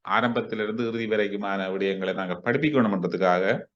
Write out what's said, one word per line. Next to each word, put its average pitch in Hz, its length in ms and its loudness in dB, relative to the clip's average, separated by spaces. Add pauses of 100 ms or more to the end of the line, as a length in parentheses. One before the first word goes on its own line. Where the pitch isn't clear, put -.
ஆரம்பத்திலிருந்து 113 840 0
இறுதி 113 200 -4
வரைக்குமான 101 640 0
விடயங்களை 95 420 0
நாங்க 90 300 -4
படிப்பிக்கணும்ன்றதுக்காக 98 1000 2 (300)